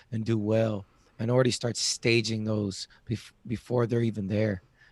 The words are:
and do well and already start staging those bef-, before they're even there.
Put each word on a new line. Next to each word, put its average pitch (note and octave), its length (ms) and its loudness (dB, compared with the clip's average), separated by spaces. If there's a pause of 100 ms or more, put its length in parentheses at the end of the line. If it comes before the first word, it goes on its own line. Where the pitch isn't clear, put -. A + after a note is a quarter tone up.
(120)
and A2+ 120 -4
do A#2 120 0
well G#2+ 480 0 (340)
and A2+ 120 -2
already B2+ 200 4
start A#2 280 -4
staging A2+ 640 0
those G#2 440 -2 (200)
bef-, - 240 -6 (140)
before A#2+ 400 -2
they're A#2 160 0
even G#2+ 260 -2
there. G#2 340 0 (300)